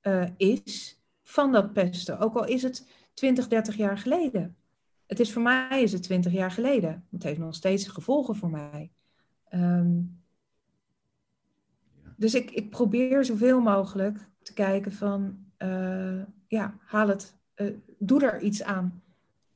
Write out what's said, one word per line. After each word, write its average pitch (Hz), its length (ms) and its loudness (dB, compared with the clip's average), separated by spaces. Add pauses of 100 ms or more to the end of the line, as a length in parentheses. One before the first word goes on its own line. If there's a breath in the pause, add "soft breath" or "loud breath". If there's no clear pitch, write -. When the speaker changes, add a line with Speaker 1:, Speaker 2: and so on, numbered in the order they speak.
Speaker 1:
eh, 185 240 0 (120)
is - 640 -2 (220)
van 277 300 0
dat 208 200 4
pesten. 180 460 -2
Ook 220 180 0
al 226 100 -2
is 254 160 -2
het 254 260 -6 (260 soft breath)
twintig, 254 340 0
dertig 214 280 0
jaar 202 220 0
geleden." 254 580 -2 (500)
Het 196 140 -2
is, 226 120 0
voor 233 100 -2
mij 262 400 2
is 202 100 2
het 180 100 -4
twintig 180 300 0
jaar 185 180 0
geleden. 214 600 0
Het 175 120 -10
heeft 151 160 -4
nog 160 160 -6
steeds 196 340 0
gevolgen 247 480 -2
voor 175 140 -4
mij. 151 400 -10 (580)
Ehm, 175 480 2 (2000)
Speaker 2:
Ja. - 140 -20
Speaker 1:
dus 220 180 2
ik, 247 160 0
ik 214 200 -6
probeer 254 540 2
zoveel 247 360 4
mogelijk 202 580 0 (240)
te - 100 -20
kijken 196 400 0
van, 196 520 -4 (120)
eh, 185 640 -4 (240)
ja, 202 400 -4
haal 214 220 2
het, - 280 -2 (180)
eh, 202 120 -4 (320)
doe 269 260 4
er 214 160 0
iets - 220 -2
aan. 185 400 -4 (540)